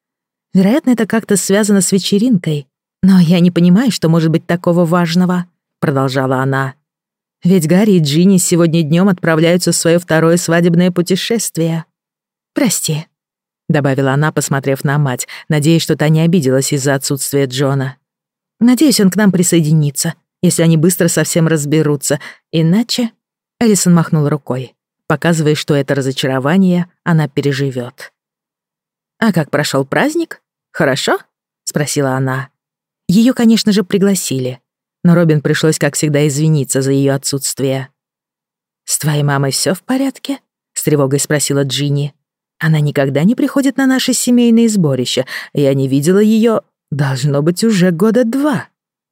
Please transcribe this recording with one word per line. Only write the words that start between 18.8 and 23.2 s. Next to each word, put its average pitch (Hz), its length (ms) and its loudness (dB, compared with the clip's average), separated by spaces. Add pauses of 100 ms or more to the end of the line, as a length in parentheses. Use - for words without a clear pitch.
он 190 100 4
к - 60 -4
нам 202 160 2
присоединится, 160 840 0 (260)
если 170 220 0
они 165 140 4
быстро 170 300 0
совсем 165 400 0
разберутся. 147 720 -2 (320)
Иначе...» 220 600 0 (480)